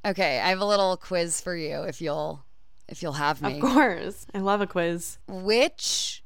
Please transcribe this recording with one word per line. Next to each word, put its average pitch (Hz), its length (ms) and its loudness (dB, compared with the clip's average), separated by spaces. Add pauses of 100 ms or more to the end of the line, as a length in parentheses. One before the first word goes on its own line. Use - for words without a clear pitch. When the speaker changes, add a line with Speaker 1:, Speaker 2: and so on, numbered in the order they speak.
Speaker 1:
Okay, 180 360 4
I 160 80 4
have 190 120 2
a 208 40 2
little 196 320 4
quiz 170 440 -2
for 180 140 -6
you 151 280 -4
if 156 180 -8
you'll, 151 420 -4 (440)
if - 140 -12
you'll 160 120 -4
have 147 280 0
me. 196 140 -2
Speaker 2:
Of - 60 -4
course. 247 640 4 (100)
I 196 40 -2
love 202 220 2
a 190 60 0
quiz. 170 500 -2 (100)
Speaker 1:
Which, 208 1000 0